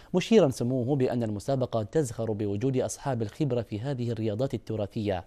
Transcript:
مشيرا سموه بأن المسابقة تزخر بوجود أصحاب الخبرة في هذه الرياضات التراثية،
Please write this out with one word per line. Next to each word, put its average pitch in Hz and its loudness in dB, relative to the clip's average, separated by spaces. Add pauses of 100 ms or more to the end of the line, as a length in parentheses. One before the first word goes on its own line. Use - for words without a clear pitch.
(140)
مشيرا 180 6
سموه 127 0
بأن 120 2
المسابقة 113 -2
تزخر 113 -2
بوجود 107 0
أصحاب 117 -2
الخبرة 120 -2
في 104 -6
هذه 120 -4
الرياضات 110 -2
التراثية، 101 -2